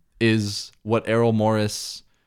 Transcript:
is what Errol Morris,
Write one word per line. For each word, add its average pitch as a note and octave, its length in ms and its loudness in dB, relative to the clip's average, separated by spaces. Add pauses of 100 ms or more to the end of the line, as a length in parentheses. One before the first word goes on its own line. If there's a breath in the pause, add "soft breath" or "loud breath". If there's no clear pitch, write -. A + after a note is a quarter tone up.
(200)
is A2 500 0 (120)
what A2 260 -2
Errol A#2 240 2
Morris, G#2+ 720 -2 (240)